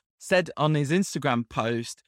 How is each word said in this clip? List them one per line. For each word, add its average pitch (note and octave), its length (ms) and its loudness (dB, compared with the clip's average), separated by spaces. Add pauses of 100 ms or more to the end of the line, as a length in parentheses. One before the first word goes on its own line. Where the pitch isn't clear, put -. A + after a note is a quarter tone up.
(180)
said F3 380 2
on D3+ 200 2
his C#3+ 160 0
Instagram C#3+ 580 0
post, A#2 580 -4